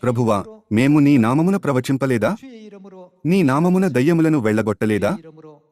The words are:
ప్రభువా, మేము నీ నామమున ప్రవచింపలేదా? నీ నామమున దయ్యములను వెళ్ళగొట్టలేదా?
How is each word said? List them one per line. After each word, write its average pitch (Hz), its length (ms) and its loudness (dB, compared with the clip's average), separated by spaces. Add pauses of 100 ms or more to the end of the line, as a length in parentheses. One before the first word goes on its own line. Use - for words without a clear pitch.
ప్రభువా, 117 420 0 (280)
మేము 135 260 2
నీ 143 180 4
నామమున 147 400 2
ప్రవచింపలేదా? 135 800 -2 (920)
నీ 185 160 2
నామమున 180 460 0
దయ్యములను 156 500 0
వెళ్ళగొట్టలేదా? 107 800 -2 (540)